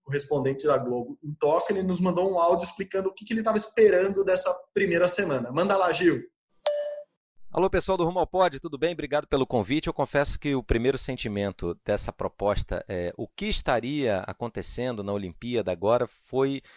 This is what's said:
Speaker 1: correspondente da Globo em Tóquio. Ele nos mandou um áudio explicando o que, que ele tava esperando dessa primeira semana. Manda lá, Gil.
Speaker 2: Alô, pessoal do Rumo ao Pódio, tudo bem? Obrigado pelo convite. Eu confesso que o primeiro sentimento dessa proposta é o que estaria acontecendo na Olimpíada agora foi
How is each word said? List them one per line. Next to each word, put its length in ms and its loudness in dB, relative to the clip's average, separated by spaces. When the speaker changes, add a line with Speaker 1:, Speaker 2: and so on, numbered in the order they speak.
Speaker 1:
correspondente 640 -2
da 100 6
Globo 460 -4
em 160 -8
Tóquio. 380 2
Ele 100 -2
nos 140 0
mandou 280 2
um 80 0
áudio 280 4
explicando 420 -4
o 60 -2
que, 100 -18
que 100 -6
ele 80 0
tava 160 0
esperando 680 4
dessa 280 2
primeira 340 4
semana. 420 -2
Manda 280 2
lá, 160 4
Gil. 280 2
Speaker 2:
Alô, 180 0
pessoal 280 0
do 60 0
Rumo 160 0
ao 80 0
Pódio, 320 2
tudo 180 -10
bem? 140 0
Obrigado 340 -4
pelo 220 0
convite. 400 0
Eu 60 -4
confesso 440 0
que 160 -2
o 80 0
primeiro 360 0
sentimento 760 -4
dessa 260 -2
proposta 800 -4
é 260 -4
o 140 -8
que 160 -8
estaria 720 0
acontecendo 800 -6
na 80 -2
Olimpíada 580 -2
agora 340 2
foi 560 -2